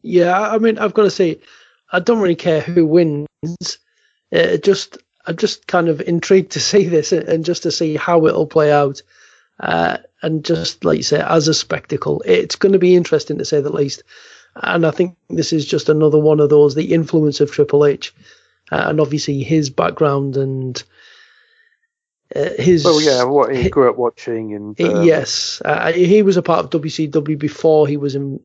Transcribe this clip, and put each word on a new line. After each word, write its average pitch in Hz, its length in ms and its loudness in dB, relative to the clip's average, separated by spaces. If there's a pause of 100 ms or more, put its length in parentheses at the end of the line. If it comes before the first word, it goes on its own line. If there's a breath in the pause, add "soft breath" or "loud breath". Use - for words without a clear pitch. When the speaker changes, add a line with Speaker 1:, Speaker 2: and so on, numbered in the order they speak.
Speaker 1:
Yeah, 175 380 2
I 214 180 -2
mean, 226 200 2
I've 214 160 -2
gotta 208 180 2
say, 170 280 -2 (520 soft breath)
I 180 80 0
don't 220 220 0
really 175 140 2
care 160 260 0
who 170 240 2
wins. 151 420 2 (1040)
Uh, 170 240 2
just, - 400 0 (280)
I'm 165 120 -8
just - 300 -6
kind 170 220 2
of 156 120 -2
intrigued 185 520 2
to 147 60 -8
see 202 280 2
this 160 240 0
and 160 340 -2
just 175 180 -4
to 160 80 -2
see 156 240 -4
how 165 300 2
it'll 151 220 0
play 151 240 2
out. 139 300 0 (580 soft breath)
Uh, 85 380 -2 (240)
and 160 220 -4
just, 165 420 -4
like 156 120 2
you - 60 -6
say, 151 180 -2
as 160 260 0
a 156 60 0
spectacle, - 720 -6
it's - 300 0
gonna 196 240 2
be 180 160 4
interesting 156 420 0
to - 80 -8
say 147 140 -2
the 147 120 -4
least. 139 320 -4 (520 loud breath)
And 170 300 0
I 151 60 2
think 180 260 -4 (120)
this - 220 -4
is 156 140 -2
just - 240 -2
another 151 300 4
one 151 200 4
of 147 100 4
those, 147 260 6
the 156 180 -2
influence 156 460 0
of 147 120 2
Triple 147 340 2
H, - 280 -2 (580 soft breath)
uh, - 160 -2
and 156 140 -2
obviously 139 420 -4
his 151 260 0
background 139 680 -2
and, 131 460 -6 (1500 soft breath)
uh, 165 220 -2
his 160 260 4
Speaker 2:
Well, 156 180 4
yeah, 131 220 2
what 135 320 2
he 123 80 -2
Speaker 1:
hi-, 185 60 0
Speaker 2:
grew 131 200 4
up 123 80 -2
watching 113 560 -6
and, 104 240 -12
Speaker 1:
he, 170 80 0
Speaker 2:
um, 170 180 0
Speaker 1:
yes, - 600 0
uh, - 280 -2
he 180 320 4
was 190 140 2
a 175 40 2
part 170 240 0
of 139 60 -10
W 156 180 -4
C 156 180 -6
W 147 300 -2
before 151 500 2
he 147 100 -4
was 139 180 -6
in 139 300 -6